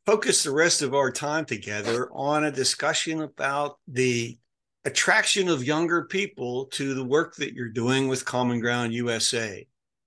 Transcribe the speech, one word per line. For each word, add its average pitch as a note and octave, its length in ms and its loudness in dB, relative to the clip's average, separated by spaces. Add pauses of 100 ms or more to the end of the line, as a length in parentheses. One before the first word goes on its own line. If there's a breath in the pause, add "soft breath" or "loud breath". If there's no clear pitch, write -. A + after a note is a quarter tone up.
focus G#3+ 400 2
the C#3+ 80 -2
rest D#3+ 300 4
of C3+ 120 0
our C3+ 160 4
time D3+ 360 -2
together G#2+ 680 -4
on D3 320 0
a D3 80 0
discussion D#3 680 0
about C#3+ 560 -4 (100)
the A#2+ 480 0 (520)
attraction F#3+ 600 2
of C3+ 160 0
younger D#3+ 400 0
people C3+ 640 -4
to C3+ 280 -4
the C3 100 -4
work D3+ 320 2
that C#3+ 160 -4
you're A#2+ 160 -8
doing B2+ 400 2
with B2+ 160 -2
Common B2 340 0
Ground A#2+ 360 0
U A#2+ 160 -2
S A2+ 240 0
A. G#2 320 -6 (400)